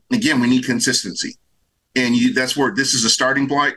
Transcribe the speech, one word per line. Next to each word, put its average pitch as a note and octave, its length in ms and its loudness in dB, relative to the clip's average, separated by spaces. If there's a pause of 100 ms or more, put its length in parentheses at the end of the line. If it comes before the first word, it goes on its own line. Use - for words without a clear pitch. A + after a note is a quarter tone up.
(120)
again, B2+ 280 0
we A#2+ 80 2
need B2 180 2
consistency. - 720 -4 (600)
And B2 200 2
you, B2 180 2
that's E3 220 -2
where B2+ 180 0
this C3+ 200 -2
is A2+ 120 0
a A2 40 2
starting C3+ 400 0
point, C#3+ 280 0